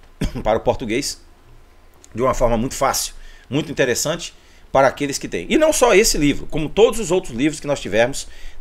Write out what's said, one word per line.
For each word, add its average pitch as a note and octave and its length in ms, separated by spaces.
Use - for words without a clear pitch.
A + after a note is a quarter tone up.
<coughs> - 300
para A2 160
o - 20
português A#2+ 580
de A2 80
uma B2+ 140
forma A#2 200
muito A#2 200
fácil, - 400
muito D3+ 220
interessante D3 640
para C3+ 160
aqueles C#3 300
que - 100
têm. F2 220
E G#3 80
não D#4 160
só A#3+ 220
esse G#3+ 220
livro, C#3+ 280
como D3 240
todos A3+ 300
os F#3+ 100
outros F3+ 240
livros C#3+ 260
que - 60
nós C#3+ 140
tivermos A2+ 480